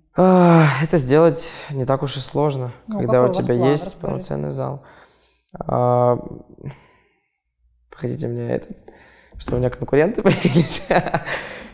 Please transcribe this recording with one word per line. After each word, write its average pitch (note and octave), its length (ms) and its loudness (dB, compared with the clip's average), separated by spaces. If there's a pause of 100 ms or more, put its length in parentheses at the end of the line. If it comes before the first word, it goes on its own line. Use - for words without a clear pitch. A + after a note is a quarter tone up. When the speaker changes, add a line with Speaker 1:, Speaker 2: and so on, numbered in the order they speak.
(140)
Speaker 1:
А, F3 520 6 (160)
это E3 160 0
сделать D3 500 4 (220)
не C3+ 160 -4
так C3+ 160 0
уж C#3 160 -6
и - 20 -8
сложно, C3 520 -4 (140)
Speaker 2:
Ну, G#3+ 120 -8
Speaker 1:
когда B2 160 -2
Speaker 2:
какой B2 140 4
Speaker 1:
у - 40 -2
Speaker 2:
у - 40 -4
вас - 100 -2
Speaker 1:
тебя A#2+ 100 0
Speaker 2:
план? B2+ 140 2
Speaker 1:
есть D3+ 160 -2
Speaker 2:
Расскажите. - 200 -12
Speaker 1:
полноценный C#3+ 460 -6
зал. C3+ 300 -10 (760)
А, B2 600 0 (1700)
хотите B2 380 -8
мне A#2+ 220 -8
этот, - 260 -6 (640)
чтобы - 180 -4
у B2 40 -2
меня B2+ 100 0
конкуренты E3 520 0
<laughs> - 0 -
появились? E3 640 2 (880)